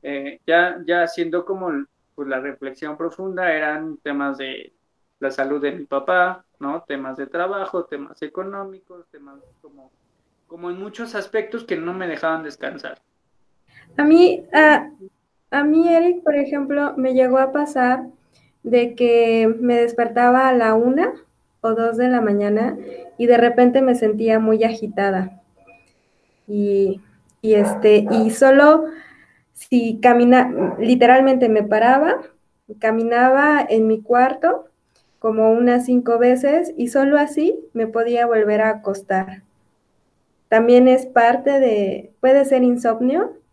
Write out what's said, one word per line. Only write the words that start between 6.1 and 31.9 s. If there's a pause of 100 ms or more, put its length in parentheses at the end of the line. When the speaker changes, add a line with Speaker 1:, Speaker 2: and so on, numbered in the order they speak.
Speaker 1:
¿no?
Temas
de
trabajo,
temas
económicos,
temas (260)
como, (560)
como
en
muchos
aspectos
que
no
me
dejaban
descansar. (960)
Speaker 2:
A
mí,
a, (600)
a
mí,
Eric,
por
ejemplo,
me
llegó
a
pasar (580)
de
que
me
despertaba
a
la
una (480)
o
dos
de
la
mañana (420)
y
de
repente
me
sentía
muy
agitada. (1040)
Y, (400)
y
este,
y
solo (680)
si
camina-,
literalmente
me
paraba, (580)